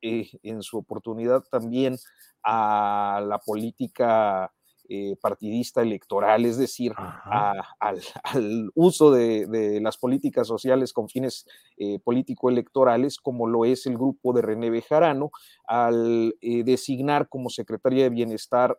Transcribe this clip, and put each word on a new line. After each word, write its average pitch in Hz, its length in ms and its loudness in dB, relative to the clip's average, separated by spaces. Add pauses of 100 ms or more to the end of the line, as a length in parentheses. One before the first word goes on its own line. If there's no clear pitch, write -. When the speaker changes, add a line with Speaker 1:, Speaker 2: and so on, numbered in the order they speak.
Speaker 1:
eh, 113 260 -4 (140)
en 107 220 -10
su - 160 -10
oportunidad 113 720 -4
también 127 460 -2 (440)
a 104 840 0
la 104 140 -4
política, 110 1120 0 (420)
eh, 101 280 -6
partidista 107 600 -4
electoral, 107 640 2
es 117 120 0
decir, 120 400 -2
Speaker 2:
Ajá. 104 540 -2
Speaker 1:
a, - 20 0 (260)
al, 98 220 -4 (220)
al 110 500 -4
uso 160 360 8
de, 113 380 4
de 104 320 0
las 107 160 -2
políticas 127 520 0
sociales 127 440 0
con 107 160 -4
fines, - 380 -6 (320)
eh, 101 220 -4
político-electorales, 127 1160 0
como 120 300 -4
lo 113 160 2
es 127 220 0
el 131 80 -4
grupo 127 400 -2
de 120 80 2
René 110 280 -2
Bejarano, 147 640 0 (340)
al, 117 760 2
eh, 117 240 -2
designar 135 640 0
como 127 200 -8
secretaria 127 540 0
de 127 60 4
Bienestar 120 680 0